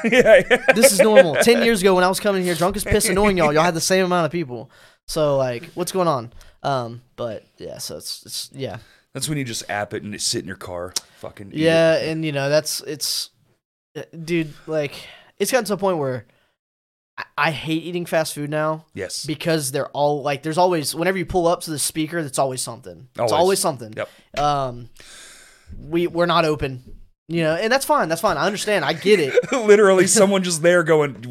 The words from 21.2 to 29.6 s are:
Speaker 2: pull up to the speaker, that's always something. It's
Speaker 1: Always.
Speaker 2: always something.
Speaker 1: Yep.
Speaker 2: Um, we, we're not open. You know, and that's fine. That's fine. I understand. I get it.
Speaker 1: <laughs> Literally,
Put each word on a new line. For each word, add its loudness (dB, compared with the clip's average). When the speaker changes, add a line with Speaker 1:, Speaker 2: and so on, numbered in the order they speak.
Speaker 2:
pull 0
up 0
to -10
the -6
speaker, -4
that's -8
always -2
something. -14
It's -8
Speaker 1:
Always. 0
Speaker 2:
always 4
something. -4
Speaker 1:
Yep. -10
Speaker 2:
Um, -2
we, 0
we're 0
not 2
open. -4
You -2
know, 2
and -2
that's 0
fine. 2
That's -2
fine. 2
I 0
understand. 0
I 0
get 4
it. 0
Speaker 1:
<laughs> -12
Literally, 6